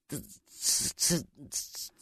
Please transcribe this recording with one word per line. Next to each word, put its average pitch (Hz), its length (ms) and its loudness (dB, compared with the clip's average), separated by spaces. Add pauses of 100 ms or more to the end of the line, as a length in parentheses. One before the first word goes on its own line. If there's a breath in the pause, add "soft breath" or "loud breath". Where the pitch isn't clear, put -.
(100)
Ц-, 147 80 -4 (800)
Ц-, - 280 4 (240)
Ц-, - 540 -6